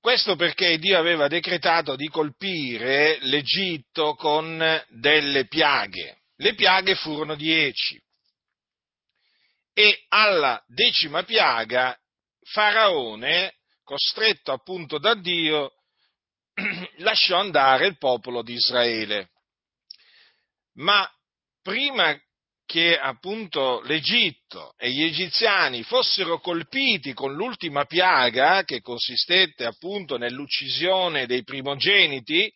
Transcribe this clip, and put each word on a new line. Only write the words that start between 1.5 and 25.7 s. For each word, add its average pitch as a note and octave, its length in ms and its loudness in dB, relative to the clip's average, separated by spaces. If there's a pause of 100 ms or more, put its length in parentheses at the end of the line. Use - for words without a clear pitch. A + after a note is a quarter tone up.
di C#3+ 140 -8
colpire D3 1120 0
l'Egitto D3+ 920 -2
con D#3+ 760 0
delle C#3 580 2
piaghe. A#2 760 -2 (140)
Le A3 180 0
piaghe F#3+ 420 2
furono D3+ 400 -6
dieci. D#3 640 -2 (1700)
E G#3 360 4
alla F3+ 580 2
decima D#3+ 560 0
piaga, B2+ 760 0 (440)
Faraone, F3 1160 0 (260)
costretto G#3 680 -2
appunto D#3 480 -6
da G3+ 160 2
Dio, E3 680 -2 (720)
<clears throat> F#3+ 440 -8
lasciò F#3+ 400 0
andare D3 480 4
il F#3+ 120 -4
popolo B2 440 -2
di A#2 120 -12
Israele. A2+ 760 -2 (1400)
Ma F#3+ 340 2 (520)
prima G#3 580 -2 (460)
che E3 340 2
appunto C3+ 840 -4
l'Egitto D3 960 -2
e A#2+ 120 -4
gli C3+ 120 -2
egiziani E3 800 0